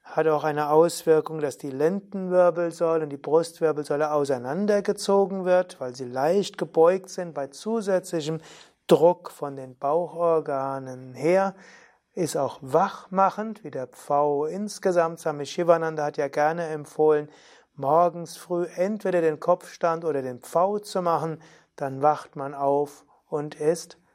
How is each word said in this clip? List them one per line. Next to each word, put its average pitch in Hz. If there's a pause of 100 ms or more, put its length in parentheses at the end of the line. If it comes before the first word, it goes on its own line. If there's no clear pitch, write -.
hat -
auch 151
eine 151
Auswirkung, 156
dass 143
die 143
Lendenwirbelsäule 175
und 147
die 143
Brustwirbelsäule 151
auseinandergezogen 190
wird, 180
weil 127
sie 131
leicht 156
gebeugt 175
sind 175
bei 143
zusätzlichem 180 (460)
Druck 170
von 139
den 131
Bauchorganen 139
her. 190 (580)
Ist 170
auch 139
wachmachend, 190
wie 151
der 127
Pfau 147
insgesamt. 175
Swami 147
Shivananda 165
hat 147
ja 143
gerne 156
empfohlen, 151 (440)
morgens 160
früh 175 (100)
entweder 185
den 156
Kopfstand 170
oder 143
den 127
Pfau 190
zu 202
machen, 160 (320)
dann 135
wacht 151
man 139
auf 143 (240)
und 151
ist 160 (180)